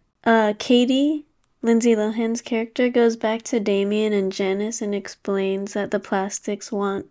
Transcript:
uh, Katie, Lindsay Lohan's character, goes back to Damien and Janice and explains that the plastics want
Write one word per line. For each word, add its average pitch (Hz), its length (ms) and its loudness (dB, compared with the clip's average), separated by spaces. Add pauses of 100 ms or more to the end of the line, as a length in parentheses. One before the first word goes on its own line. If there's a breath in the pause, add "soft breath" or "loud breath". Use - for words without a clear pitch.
(240)
uh, 220 340 4
Katie, 269 680 2 (340)
Lindsay 233 340 4
Lohan's 226 460 -2
character, 233 480 -2
goes 233 280 4
back 220 260 -2
to 233 180 -2
Damien 208 540 0
and 190 180 0
Janice 202 480 -2
and 208 140 -4
explains 196 800 -4
that 202 160 -4
the 208 100 0
plastics 202 720 -6
want 196 380 -4